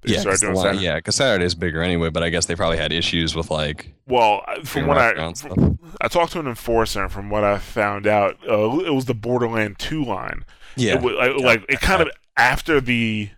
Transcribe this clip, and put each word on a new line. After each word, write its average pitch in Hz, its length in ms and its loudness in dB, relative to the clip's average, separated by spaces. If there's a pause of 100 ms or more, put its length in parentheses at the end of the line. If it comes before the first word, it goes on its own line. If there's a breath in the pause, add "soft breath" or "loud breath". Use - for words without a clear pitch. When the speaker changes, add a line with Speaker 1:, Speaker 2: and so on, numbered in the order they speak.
Speaker 1:
They 113 120 0
Speaker 2:
Yeah, 90 60 2
Speaker 1:
started 101 100 0
Speaker 2:
'cause 95 100 2
the 104 60 -2
Speaker 1:
doing 98 100 0
Speaker 2:
line, 92 80 2
Speaker 1:
Saturday. 98 200 0
Speaker 2:
yeah, 82 160 -2
'cause 104 140 -4
Saturday's 95 400 2
bigger 82 280 -2
anyway, 85 280 0
but 82 140 -2
I 85 60 0
guess 85 160 -2
they 85 100 -4
probably 82 220 0
had 78 140 -2
issues 82 440 -2
with, 80 140 -4
like, 76 420 -6 (140)
Speaker 1:
Well, 113 420 2
uh, - 80 -6
from 160 100 -12
Speaker 2:
figuring 139 220 -2
Speaker 1:
what 80 100 4
I, 117 140 4
Speaker 2:
around 82 260 -6
Speaker 1:
from, - 420 0
Speaker 2:
stuff. - 200 -20
Speaker 1:
I 113 80 0
talked 170 240 0
to 175 80 -6
an 151 80 -8
enforcer, 113 560 -2
and 95 80 -6
from 101 180 -8
what 104 140 2
I 101 140 2
found 101 500 -2
out, 101 300 2 (100)
uh, 110 320 2
it 170 140 -2
was 131 100 0
the 120 100 -2
Borderland 113 640 -2
two 156 260 -4
line. 95 400 -6 (320 loud breath)
Speaker 2:
Yeah. 117 180 2
Speaker 1:
It - 80 2
wa-, 123 100 2
like, 127 260 2
Speaker 2:
Yeah. 131 80 0
Speaker 1:
like, 113 220 4
it 135 120 -2
kind 190 220 4
of, 151 80 0 (260)
after 135 440 4
the 113 580 -2